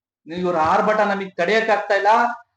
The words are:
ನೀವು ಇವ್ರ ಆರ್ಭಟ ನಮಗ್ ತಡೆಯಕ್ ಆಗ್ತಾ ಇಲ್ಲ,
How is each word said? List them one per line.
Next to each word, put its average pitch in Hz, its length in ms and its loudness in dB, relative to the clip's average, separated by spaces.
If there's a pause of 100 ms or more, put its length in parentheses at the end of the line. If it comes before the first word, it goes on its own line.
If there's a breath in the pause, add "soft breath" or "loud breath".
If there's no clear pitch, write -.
(260)
ನೀವು 170 140 -10
ಇವ್ರ 180 160 -2
ಆರ್ಭಟ 196 440 2
ನಮಗ್ 196 360 -2
ತಡೆಯಕ್ 220 340 0
ಆಗ್ತಾ 202 240 0
ಇಲ್ಲ, 196 140 2 (480)